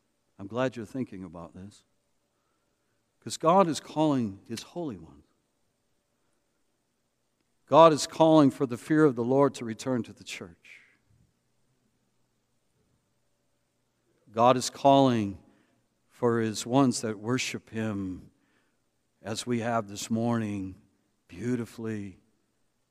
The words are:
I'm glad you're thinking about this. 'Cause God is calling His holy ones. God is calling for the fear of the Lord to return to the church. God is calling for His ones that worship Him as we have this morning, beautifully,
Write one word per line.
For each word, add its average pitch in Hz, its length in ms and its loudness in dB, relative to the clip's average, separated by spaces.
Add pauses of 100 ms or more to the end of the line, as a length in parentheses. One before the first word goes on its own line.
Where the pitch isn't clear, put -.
(380)
I'm 98 100 -14
glad 120 280 -4
you're 113 80 -12
thinking 101 400 -10
about 85 300 -18
this. 95 280 -20 (1400)
'Cause - 180 -12
God 180 280 4
is 147 140 -4
calling 127 680 -2
His 113 140 -10
holy 151 380 -12
ones. 76 260 -20 (2500)
God 156 300 8
is 131 120 -4
calling 160 440 6
for 139 160 -4
the 120 100 -6
fear 156 300 2
of 123 100 2
the 117 80 -4
Lord 135 300 2
to 123 100 -12
return 117 380 -6
to 104 100 -12
the 95 120 -20
church. - 580 -18 (3500)
God 120 280 4
is 120 100 -4
calling 123 720 2 (680)
for 117 320 -2
His 110 260 -6
ones 123 340 0
that 110 180 -8
worship 117 520 -6
Him 101 600 -8 (920)
as 107 240 -8
we 120 140 -2
have 113 280 -4
this 101 220 -12
morning, 110 640 -4 (540)
beautifully, 110 920 -8 (720)